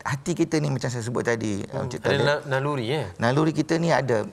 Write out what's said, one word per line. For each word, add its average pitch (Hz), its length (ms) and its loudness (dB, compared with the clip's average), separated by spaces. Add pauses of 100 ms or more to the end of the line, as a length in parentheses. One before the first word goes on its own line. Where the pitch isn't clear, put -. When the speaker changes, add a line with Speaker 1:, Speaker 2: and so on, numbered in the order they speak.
Speaker 1:
hati 139 300 -4
kita 165 240 0
ni 147 120 0
macam 131 160 -2
saya 123 160 -2
sebut 117 240 -2
tadi, 110 400 0
Speaker 2:
Hmm. - 180 -6
Speaker 1:
Encik - 160 -6
Speaker 2:
Ada 123 80 -2
Speaker 1:
Talib. 139 160 4
Speaker 2:
na-, 143 240 2
naluri, 135 440 0
eh? 147 140 -2 (120)
Speaker 1:
Naluri 143 340 2
kita 147 240 0
ni 165 160 2
ada. 127 300 4 (120)